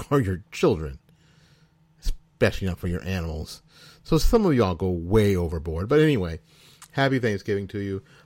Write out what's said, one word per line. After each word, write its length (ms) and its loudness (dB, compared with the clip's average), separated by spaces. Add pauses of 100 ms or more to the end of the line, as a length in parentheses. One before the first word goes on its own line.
(120)
or 100 4
your 300 -2
children, 480 0 (1000)
especially 680 -2
not 100 -4
for 100 -8
your 160 -4
animals. 600 -6 (400)
So 160 2
some 260 4
of 80 4
y'all 220 2
go 160 -2
way 440 2
overboard. 540 -4
But 100 4
anyway, 420 0 (500)
happy 260 0
Thanksgiving 520 -2
to 100 -8
you, 240 -6 (220)